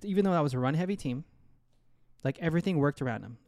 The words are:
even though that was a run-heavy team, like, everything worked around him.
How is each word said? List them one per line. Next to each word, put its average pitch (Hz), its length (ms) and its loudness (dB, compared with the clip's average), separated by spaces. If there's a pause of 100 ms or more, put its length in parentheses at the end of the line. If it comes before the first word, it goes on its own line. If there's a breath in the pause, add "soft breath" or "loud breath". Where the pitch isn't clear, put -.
even 202 220 2
though 190 80 2
that 170 100 4
was 139 120 0
a 127 40 0
run-heavy 165 380 0
team, 135 280 -6 (1000)
like, 139 180 -2
everything 170 380 0
worked 143 240 2
around 113 200 -4
him. 117 260 -14